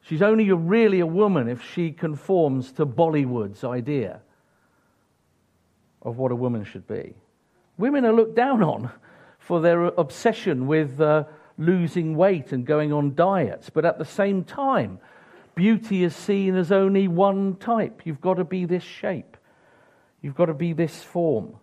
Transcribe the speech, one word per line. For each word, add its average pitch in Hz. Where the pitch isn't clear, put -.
She's 160
only 214
a, 185
really 190
a 170
woman 170
if 120
she 170
conforms 147
to 156
Bollywood's 127
idea 123
of 117
what 127
a 120
woman 120
should -
be. -
Women 262
are 220
looked 226
down 240
on 123
for 170
their 170
obsession 165
with, 147
uh, 151
losing 165
weight 180
and 123
going 151
on 143
diets, 170
but 156
at 165
the 160
same 196
time, 208
beauty 202
is 170
seen 196
as 180
only 196
one 196
type. 220
You've 156
got 180
to 180
be 185
this 175
shape. -
You've 143
got 175
to 165
be 165
this 160
form. 156